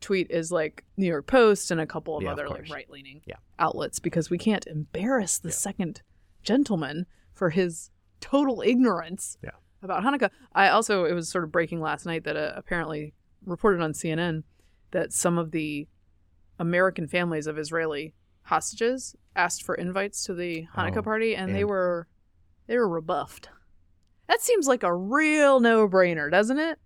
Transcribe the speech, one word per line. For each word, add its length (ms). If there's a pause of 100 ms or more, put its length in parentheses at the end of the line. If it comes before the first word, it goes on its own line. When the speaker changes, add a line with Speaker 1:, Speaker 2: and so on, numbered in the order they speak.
Speaker 1:
tweet 300
is, 200
like, 340 (120)
New 100
York 200
Post 440
and 100
a 60
couple 300
of 60
Speaker 2:
Yeah, 100
of 60
Speaker 1:
other, 100
like, 120
Speaker 2:
course. 100
Speaker 1:
right-leaning 560
Speaker 2:
Yeah. 100 (220)
Speaker 1:
outlets, 400
because 320
we 80
can't 280
embarrass 720
the 120
Speaker 2:
Yeah. 40
Speaker 1:
second 480 (400)
gentleman 640 (280)
for 160
his 400 (300)
total 420
ignorance 800
Speaker 2:
Yeah. 60 (320)
Speaker 1:
about 200
Hanukkah. 280 (240)
I 160
also, 340
it 80
was 160
sort 160
of 80
breaking 300
last 240
night 180
that, 120
uh, 200
apparently 560 (320)
reported 380
on 120
C 160
N 80
N 260 (480)
that 200
some 240
of 140
the 360 (720)
American 480
families 400
of 120
Israeli 560 (300)
hostages 720 (200)
asked 280
for 120
invites 500
to 100
the 400
Hanukkah 240
Speaker 2:
Oh, 40
Speaker 1:
party, 340
and 180
they 60
Speaker 2:
and 80
Speaker 1:
were, 380 (600)
they 120
were 100
rebuffed. 640 (800)
That 120
seems 260
like 160
a 120
real 640
no-brainer, 720
doesn't 280
it? 280